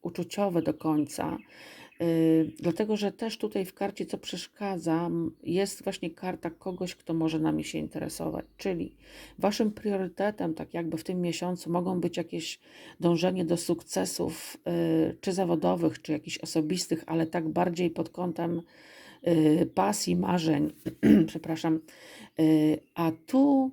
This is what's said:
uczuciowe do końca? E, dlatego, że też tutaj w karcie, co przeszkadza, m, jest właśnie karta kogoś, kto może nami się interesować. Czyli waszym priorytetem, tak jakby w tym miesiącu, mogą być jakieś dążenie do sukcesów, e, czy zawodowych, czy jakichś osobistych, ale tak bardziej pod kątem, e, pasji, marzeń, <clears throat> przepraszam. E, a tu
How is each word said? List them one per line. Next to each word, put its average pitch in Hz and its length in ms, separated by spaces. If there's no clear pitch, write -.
uczuciowe 175 600
do 160 120
końca? 151 640
E, 170 60
dlatego, 208 380
że 196 140
też 226 260
tutaj 208 280
w - 80
karcie, 196 320
co - 120
przeszkadza, 175 880
m, 170 260
jest 196 400
właśnie 185 280
karta - 380
kogoś, 180 460
kto - 180
może 160 260
nami 156 240
się - 140
interesować. 156 680
Czyli - 380
waszym 208 320
priorytetem, 190 840
tak 156 200
jakby 165 240
w 156 60
tym 180 180
miesiącu, 175 500
mogą 175 280
być 170 180
jakieś 165 420
dążenie 175 460
do 170 120
sukcesów, - 1080
e, 165 560
czy 196 120
zawodowych, 170 680
czy - 100
jakichś 151 260
osobistych, 165 720
ale 165 200
tak 160 220
bardziej 175 400
pod 165 200
kątem, 170 520
e, 160 420
pasji, 190 500
marzeń, 160 580
<clears throat> 160 280
przepraszam. 160 520
E, 160 40
a 165 160
tu 269 480